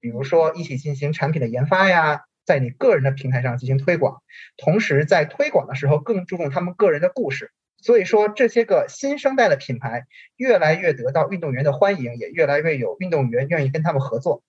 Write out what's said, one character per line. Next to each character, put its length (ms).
比 80
如 160
说 300
一 100
起 120
进 200
行 160
产 200
品 80
的 80
研 180
发 220
呀， 340
在 120
你 120
个 240
人 80
的 80
平 200
台 120
上 160
进 80
行 100
推 200
广， 260
同 240
时 240
在 200
推 260
广 160
的 80
时 140
候 100
更 280
注 100
重 140
他 100
们 140
个 160
人 100
的 120
故 180
事。 220
所 160
以 60
说 240
这 180
些 180
个 240
新 300
生 180
代 120
的 80
品 220
牌 280
越 220
来 160
越 180
得 200
到 180
运 100
动 120
员 120
的 80
欢 280
迎， 160
也 120
越 180
来 140
越 160
有 240
运 100
动 200
员 180
愿 160
意 60
跟 120
他 100
们 80
合 180
作。 300